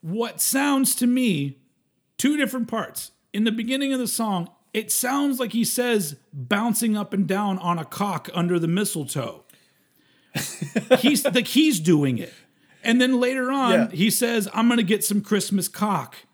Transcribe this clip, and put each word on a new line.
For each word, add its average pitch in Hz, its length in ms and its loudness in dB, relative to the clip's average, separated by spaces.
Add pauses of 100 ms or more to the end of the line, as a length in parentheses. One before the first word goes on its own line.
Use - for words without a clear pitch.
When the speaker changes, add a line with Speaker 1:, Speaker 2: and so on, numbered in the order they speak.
Speaker 1:
what 202 380 -6
sounds 269 560 2
to 247 120 2
me 196 500 2 (600)
two 294 200 0
different 262 300 -2
parts. - 440 -8 (220)
In 208 100 0
the 226 80 2
beginning 262 400 -2
of 262 80 0
the 240 80 -2
song, 196 420 -4 (220)
it 214 200 -4
sounds 269 480 0
like 233 140 -4
he 226 120 2
says, 214 500 0 (160)
"Bouncing 214 640 -2
up 208 160 -4
and 196 160 0
down 190 300 -2
on 175 220 -2
a 151 60 -8
cock 196 500 -4
under 175 240 0
the 165 80 0
mistletoe." 160 760 -4 (680)
Speaker 2:
<laughs> - 920 -2
Speaker 1:
He's, 277 260 2
like, 233 220 0
he's 294 320 4
doing 147 400 2
it. - 120 -10 (520)
And 240 180 4
then 254 180 2
later 254 320 0
on, 269 200 2
Speaker 2:
Yeah. 226 180 4
Speaker 1:
he 190 220 2
says, 233 420 0
"I'm 226 160 4
gonna 233 140 2
get 202 200 0
some 202 180 0
Christmas 196 460 0
cock." 196 500 -4 (160)